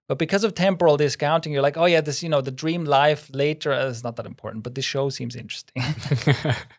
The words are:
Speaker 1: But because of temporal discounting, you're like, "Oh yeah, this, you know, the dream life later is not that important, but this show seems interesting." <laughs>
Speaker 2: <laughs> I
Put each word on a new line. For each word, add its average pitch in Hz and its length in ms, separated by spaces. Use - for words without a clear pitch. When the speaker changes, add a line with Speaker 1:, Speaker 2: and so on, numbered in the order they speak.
Speaker 1:
But 135 100
because 196 260
of 202 120
temporal 175 420
discounting, 151 560
you're 139 80
like, 143 160
"Oh 170 80
yeah, 165 160
this, 147 220
you 170 40
know, 151 140
the 135 100
dream 160 340
life 143 460
later 147 400
is 131 320
not 117 120
that 113 100
important, 110 380
but 123 100
this 135 100
show 139 260
seems 123 260
interesting." - 400
<laughs> - 0
Speaker 2:
<laughs> 127 80
I 139 720